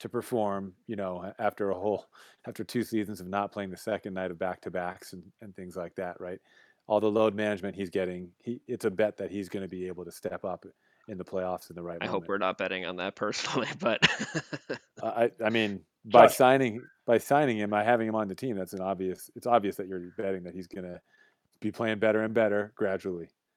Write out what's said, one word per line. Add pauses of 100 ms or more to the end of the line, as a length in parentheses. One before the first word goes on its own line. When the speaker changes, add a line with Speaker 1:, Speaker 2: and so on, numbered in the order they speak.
Speaker 1:
to
perform, (120)
you
know,
a-,
after
a
whole, (400)
after
two
seasons
of
not
playing
the
second
night
of
back-to-backs
and, (180)
and
things
like
that,
right? (480)
All
the
load
management
he's
getting, (120)
he,
it's
a
bet
that
he's
gonna
be
able
to
step
up (420)
in
the
playoffs
in
the
right
Speaker 2:
I
hope
Speaker 1:
moment.
Speaker 2:
we're
not
betting
on
that
personally,
<laughs>
but (960)
Speaker 1:
Uh,
I, (140)
I
mean, (240)
by
Speaker 3:
Josh.
Speaker 1:
signing, (240)
by
signing
him,
by
having
him
on
the
team,
that's
an
obvious,
it's
obvious
that
you're
betting
that
he's
gonna (600)
be
playing
better
and
better
gradually. (280)